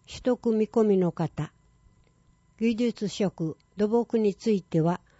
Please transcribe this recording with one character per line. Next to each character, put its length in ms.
取 160
得 300
見 160
込 160
み 160
の 120
方、 400
技 160
術 320
職、 500
土 100
木 320
に 160
つ 160
い 100
て 180
は、 220